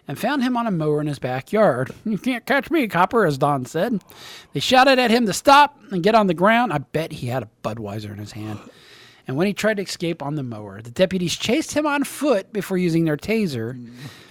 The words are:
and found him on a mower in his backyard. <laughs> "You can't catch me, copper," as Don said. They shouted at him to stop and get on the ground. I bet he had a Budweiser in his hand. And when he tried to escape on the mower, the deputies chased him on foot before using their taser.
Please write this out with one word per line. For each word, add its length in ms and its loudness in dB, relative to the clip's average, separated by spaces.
and 100 -8
found 240 -2
him 140 0
on 100 -2
a 40 -2
mower 320 0
in 40 -4
his 120 -6
backyard. 800 0
<laughs> 80 -14
"You 100 -2
can't 300 -4
catch 240 0
me, 180 2
copper," 380 2
as 100 0
Don 300 0
said. 360 -2
They 60 -4
shouted 380 6
at 120 4
him 160 4
to 80 0
stop 440 6
and 120 -2
get 120 4
on 140 6
the 60 4
ground. 380 2
I 60 0
bet 340 -6
he 140 -8
had 160 -4
a 60 -12
Budweiser 480 -8
in 60 -12
his 160 -12
hand. 260 -10
And 80 -6
when 100 2
he 60 0
tried 240 -2
to 60 -4
escape 400 -6
on 140 -6
the 60 -4
mower, 380 -10
the 100 -16
deputies 460 -2
chased 380 -2
him 120 -2
on 180 -2
foot 500 -2
before 240 -4
using 260 2
their 140 0
taser. 600 -4